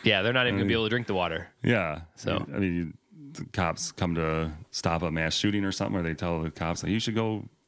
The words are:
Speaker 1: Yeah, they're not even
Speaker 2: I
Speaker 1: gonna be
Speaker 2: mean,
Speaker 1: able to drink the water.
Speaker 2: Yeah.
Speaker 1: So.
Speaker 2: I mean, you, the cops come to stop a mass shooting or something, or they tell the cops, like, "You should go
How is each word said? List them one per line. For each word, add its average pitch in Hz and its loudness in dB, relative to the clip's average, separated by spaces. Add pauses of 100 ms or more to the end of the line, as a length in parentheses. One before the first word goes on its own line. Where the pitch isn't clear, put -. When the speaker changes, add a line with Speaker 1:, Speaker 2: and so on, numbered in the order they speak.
Speaker 1:
Yeah, 104 6
they're 113 2
not 127 4
even 117 2
Speaker 2:
I - 2
Speaker 1:
gonna - 4
be 104 2
Speaker 2:
mean, 113 4
Speaker 1:
able 113 2
to 110 0
drink 120 0
the 104 0
water. 87 0 (140)
Speaker 2:
Yeah. 90 2 (120)
Speaker 1:
So. - -2
Speaker 2:
I - -4
mean, 92 2
you, 82 -2 (400)
the - -10
cops 82 -2
come 87 0
to 80 0 (180)
stop 82 0
a 85 0
mass 80 0
shooting 104 2
or 95 -2
something, 101 -2
or 87 0
they 82 -2
tell 85 -2
the 80 -2
cops, 82 -4
like, 90 0
"You 110 2
should 110 -2
go 110 -2 (200)